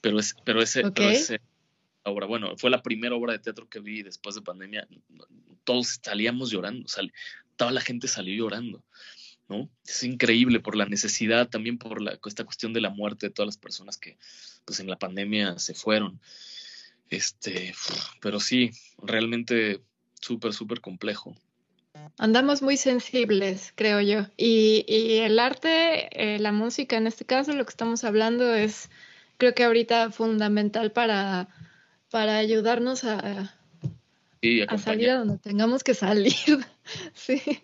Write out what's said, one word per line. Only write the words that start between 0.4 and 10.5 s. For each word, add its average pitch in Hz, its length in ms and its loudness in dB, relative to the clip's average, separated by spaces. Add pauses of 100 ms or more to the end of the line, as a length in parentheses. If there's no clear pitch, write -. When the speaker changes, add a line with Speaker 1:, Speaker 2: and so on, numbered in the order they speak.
Speaker 1:
pero 113 160 2
ese, 123 240 0
Speaker 2:
Ok. 196 100 -2
Speaker 1:
pero 202 140 4
ese 233 320 0 (640)
obra, 101 220 -6
bueno, 101 320 -6
fue 127 120 0
la 123 120 2
primera 120 340 -6
obra 120 180 -4
de 104 60 -6
teatro 110 300 -12
que 113 120 -16
vi 107 200 -12
después 98 340 -14
de 107 60 -14
pandemia, 95 460 -14 (760)
todos 123 360 -2
salíamos 117 500 -4
llorando, 107 360 -6
sal-, 98 240 -8 (460)
toda 120 140 0
la 127 100 -2
gente 123 260 -6
salió 95 260 -6 (120)
llorando, 107 360 -8 (680)
¿no? 101 200 -8 (160)
Es - 180 -8
increíble 123 580 4